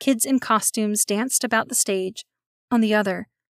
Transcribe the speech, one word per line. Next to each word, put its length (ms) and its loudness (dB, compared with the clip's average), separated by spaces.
kids 240 0
in 160 2
costumes 640 0
danced 400 -2
about 240 0
the 60 -6
stage. 500 -2
On 100 4
the 140 4
other, 340 0